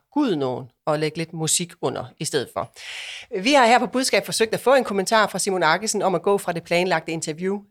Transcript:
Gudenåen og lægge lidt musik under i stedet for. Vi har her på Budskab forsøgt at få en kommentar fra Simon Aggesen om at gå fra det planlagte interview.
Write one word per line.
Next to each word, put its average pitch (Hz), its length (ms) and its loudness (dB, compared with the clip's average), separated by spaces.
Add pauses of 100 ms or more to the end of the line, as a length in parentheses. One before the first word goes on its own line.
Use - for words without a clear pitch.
(120)
Gudenåen 139 580 0 (160)
og 151 120 2
lægge 156 200 -4
lidt 165 140 -6
musik 165 480 -2
under 131 240 -4 (140)
i 160 60 -6
stedet 135 280 -2
for. - 200 -6 (680)
Vi 262 100 2
har 262 140 6
her 240 120 6
på 240 80 0
Budskab 220 380 0
forsøgt 220 300 -2
at 175 60 -2
få 254 140 4
en 254 100 4
kommentar 202 420 2
fra 190 120 -4
Simon 185 240 -2
Aggesen 190 400 2
om 185 120 2
at 165 80 -2
gå 202 160 2
fra 180 140 -4
det 170 100 -6
planlagte 170 500 0
interview. 170 480 -4 (100)